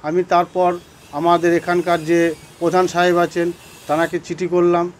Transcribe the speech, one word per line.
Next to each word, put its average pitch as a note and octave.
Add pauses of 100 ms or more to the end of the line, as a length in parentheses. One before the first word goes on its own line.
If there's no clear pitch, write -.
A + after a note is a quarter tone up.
আমি E3+
তারপর F3 (340)
আমাদের E3+
এখানকার E3+
যে E3 (240)
প্রধান F3+
সাহেব F3
আছেন, E3+ (360)
তানাকে E3
চিঠি F3
করলাম F3